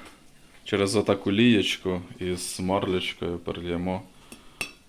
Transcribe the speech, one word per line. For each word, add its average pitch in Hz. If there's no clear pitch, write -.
через 98
отаку 101
лієчку 98
із 90
марлечкою 92
перельємо 87